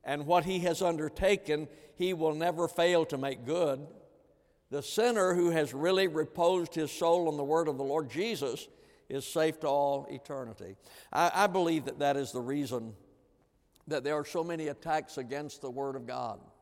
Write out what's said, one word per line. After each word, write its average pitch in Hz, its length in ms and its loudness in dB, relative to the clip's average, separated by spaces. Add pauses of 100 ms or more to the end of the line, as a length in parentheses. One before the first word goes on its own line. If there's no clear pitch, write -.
and 143 240 -4
what 170 180 4
he 185 160 0
has 170 200 0
undertaken, 156 880 0 (260)
he 185 200 0
will 156 200 0
never 165 320 0
fail 170 400 4
to 143 120 -4
make 131 260 -4
good. 143 420 0 (840)
The 139 120 -4
sinner 214 520 2
who 175 160 4
has 147 240 2
really 185 340 2
reposed 170 640 0
his 156 160 -2
soul 170 380 2
on 151 80 -2
the 143 80 -2
word 156 240 2
of 139 80 -2
the 135 80 -4
Lord 143 240 -2
Jesus 143 600 -4 (420)
is 139 160 -4
safe 156 340 0
to 156 80 -2
all 139 420 0
eternity." 123 640 -10 (360)
I, 175 320 4
I - 20 4
believe 170 380 2
that 127 140 -8
that 143 180 2
is 139 160 -4
the 127 80 -4
reason 120 560 -4 (920)
that 139 160 -4
there 147 100 0
are 147 100 -2
so 165 200 -2
many 160 240 -4
attacks 156 500 -4
against 139 420 -8
the 135 100 -8
Word 135 260 -6
of 120 100 -12
God 123 320 -6 (240)